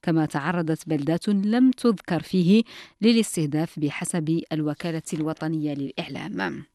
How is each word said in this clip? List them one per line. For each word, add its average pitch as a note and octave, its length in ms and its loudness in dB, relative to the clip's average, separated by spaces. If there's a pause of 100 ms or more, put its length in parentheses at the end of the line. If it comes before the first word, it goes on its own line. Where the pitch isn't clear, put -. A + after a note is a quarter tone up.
كما D#3+ 240 2
تعرضت D#3+ 640 -2
بلدات D#3 380 0
لم G#3+ 440 4
تذكر G3+ 480 0
فيه F#3+ 440 4 (380)
للاستهداف E3 800 2
بحسب D#3+ 600 -2 (100)
الوكالة D#3 500 -4 (120)
الوطنية D#3 600 -2
للإعلام. C3+ 880 -6 (120)